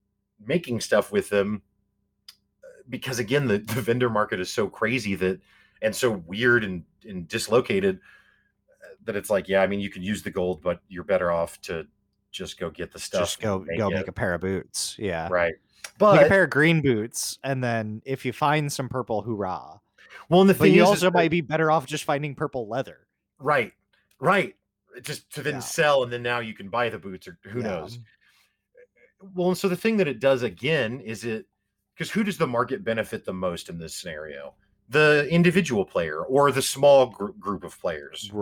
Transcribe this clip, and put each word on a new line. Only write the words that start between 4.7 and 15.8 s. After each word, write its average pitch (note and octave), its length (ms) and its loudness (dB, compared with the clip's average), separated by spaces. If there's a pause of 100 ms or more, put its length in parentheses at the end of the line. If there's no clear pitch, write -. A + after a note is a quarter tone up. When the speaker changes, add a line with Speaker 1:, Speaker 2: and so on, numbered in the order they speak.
Speaker 1:
that, F#2 240 -2 (420)
and G#2+ 140 0
so B2 140 2 (160)
weird A2+ 380 2
and, F2+ 200 -6 (240)
and F2+ 200 -10
dislocated, G#2 720 0 (840)
uh, - 40 -20 (180)
that G#2 120 -6
it's G2 140 -6
like, F#2+ 180 0
yeah, G2 140 4
I F#2+ 40 2
mean, G2+ 140 -2
you G2 100 -6
can F#2 120 -12
use G2 200 -4
the G2 80 -8
gold, F2+ 320 -4
but F2 260 -4
you're F2 160 -12
better F2+ 280 0
off E2+ 300 -4
to D#2+ 240 -10 (460)
just - 260 -12
go E2+ 120 -6
get E2+ 220 -12
the E2+ 60 -20
stuff - 220 -4
Speaker 2:
Just - 200 -4
go, G2+ 180 -2
Speaker 1:
and F#2 80 -12
make E2+ 120 -6
Speaker 2:
go G#2 120 0
Speaker 1:
it. F2+ 80 -2
Speaker 2:
make - 100 -6
a - 40 -12
pair G2 220 -4
of E2+ 80 -4
boots. - 560 -6
Yeah. E2+ 320 -4
Speaker 1:
Right. E2+ 240 0 (560)